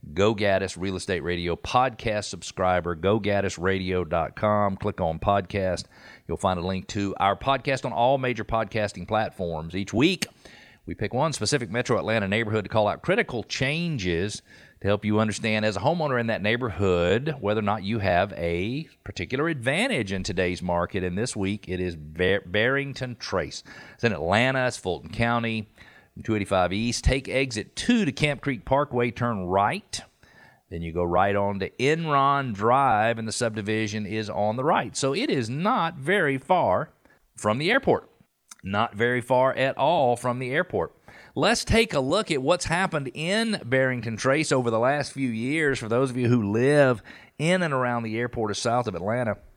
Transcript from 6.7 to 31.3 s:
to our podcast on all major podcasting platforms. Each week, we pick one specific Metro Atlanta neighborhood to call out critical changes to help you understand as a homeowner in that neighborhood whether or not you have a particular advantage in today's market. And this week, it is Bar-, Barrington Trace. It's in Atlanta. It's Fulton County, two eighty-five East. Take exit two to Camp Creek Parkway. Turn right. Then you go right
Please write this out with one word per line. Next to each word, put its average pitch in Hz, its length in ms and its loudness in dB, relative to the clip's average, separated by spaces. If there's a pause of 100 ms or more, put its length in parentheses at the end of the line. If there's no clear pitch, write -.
to 98 320 -4
our 98 160 2
podcast 135 480 -2
on 123 80 -4
all 131 260 2
major 123 260 -2
podcasting 107 640 -2
platforms. 85 680 -4
Each 98 180 -4
week, 165 320 2 (580)
we 87 120 -10
pick 104 180 -6
one 147 180 0
specific 117 380 -2
Metro 120 260 0
Atlanta 104 300 0
neighborhood 107 380 0
to 92 60 -10
call 107 180 4
out 85 140 -4
critical 165 420 -2
changes 127 1000 -2 (380)
to 95 80 -2
help 101 140 2
you 104 160 2
understand 107 460 0
as 107 140 0
a - 20 -4
homeowner 143 400 0
in 117 60 -2
that 104 160 -2
neighborhood 104 1000 2
whether 107 200 0
or - 20 -2
not 104 220 -2
you 107 160 -2
have 95 340 2
a 95 520 -2 (160)
particular 123 460 -4
advantage 143 640 -2
in 95 100 -4
today's 90 380 0
market. 87 420 0
And 90 140 -2
this 113 180 -4
week, 101 340 -2
it 90 120 -4
is 90 160 -2
Bar-, 82 480 0
Barrington 123 760 -2
Trace. 78 440 -4 (320)
It's - 100 -10
in 113 80 4
Atlanta. 117 540 2
It's 123 100 -4
Fulton 85 320 -4
County, 117 640 -2 (520)
two 110 140 0
eighty-five 92 380 2
East. 117 280 -2
Take 131 280 2
exit 120 440 -2
two 233 300 2
to 139 80 0
Camp 147 300 -2
Creek 127 240 -4
Parkway. 123 440 2
Turn 113 360 -2
right. 101 560 0 (680)
Then 85 140 -8
you 82 100 -6
go 87 120 0
right 92 300 4